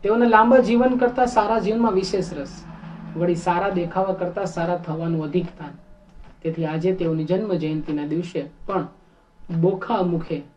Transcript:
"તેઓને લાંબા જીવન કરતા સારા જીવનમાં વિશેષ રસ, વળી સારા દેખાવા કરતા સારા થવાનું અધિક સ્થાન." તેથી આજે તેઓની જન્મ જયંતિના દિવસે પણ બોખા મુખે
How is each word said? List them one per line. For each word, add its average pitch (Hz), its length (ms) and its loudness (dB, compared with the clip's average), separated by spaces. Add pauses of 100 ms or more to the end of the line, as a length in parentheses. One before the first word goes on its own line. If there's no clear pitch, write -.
"તેઓને 226 220 4
લાંબા 233 320 8
જીવન 247 400 4
કરતા 254 280 4
સારા 220 340 2
જીવનમાં 220 320 2
વિશેષ 185 420 0
રસ, 139 300 -10 (540)
વળી 175 180 2
સારા 180 340 0
દેખાવા 185 440 0
કરતા 185 320 -4
સારા 175 320 -2
થવાનું 165 460 -4
અધિક 170 220 -2
સ્થાન." - 240 -14 (720)
તેથી 160 240 -4
આજે 160 280 0
તેઓની 165 300 -2
જન્મ 190 300 0
જયંતિના 156 540 -4
દિવસે 165 420 -6 (160)
પણ 190 220 -4 (760)
બોખા 190 400 0
મુખે 165 400 -2 (160)